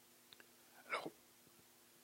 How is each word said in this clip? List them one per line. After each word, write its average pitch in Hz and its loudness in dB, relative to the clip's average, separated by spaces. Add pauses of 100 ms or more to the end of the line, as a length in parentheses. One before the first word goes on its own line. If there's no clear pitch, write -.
(880)
Alors, - 10 (920)